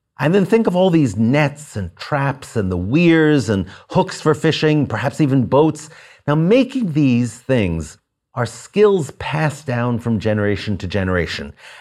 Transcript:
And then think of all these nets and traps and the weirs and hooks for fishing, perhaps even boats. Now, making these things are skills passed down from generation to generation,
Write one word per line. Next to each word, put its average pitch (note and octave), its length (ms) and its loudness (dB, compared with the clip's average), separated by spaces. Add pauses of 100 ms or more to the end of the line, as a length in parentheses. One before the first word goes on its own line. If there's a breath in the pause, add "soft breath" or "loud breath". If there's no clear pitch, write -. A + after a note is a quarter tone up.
(180)
And D#3+ 160 0
then G3 100 2
think A3+ 220 2
of F3+ 100 0
all F#3 140 4
these C#3+ 260 2
nets C#3 580 0
and F#2+ 220 -8
traps C#3 580 -6
and F#2+ 160 -2
the F#2 60 -2
weirs D3+ 720 2
and F#2+ 180 0 (220 loud breath)
hooks F#3 320 -2
for D#3 140 2
fishing, D3+ 520 0
perhaps A#2+ 360 -4
even C3 240 2
boats. D3+ 420 0 (380 loud breath)
Now, D3 80 0
making G#3+ 580 2
these B2 460 0
things F2 580 -2 (380)
are B2 120 -2
skills G3 640 0
passed - 540 -4
down A#2+ 320 -2
from A2+ 220 -2
generation G#2 580 -2
to F#2+ 80 -8
generation, F2+ 680 -4 (280 loud breath)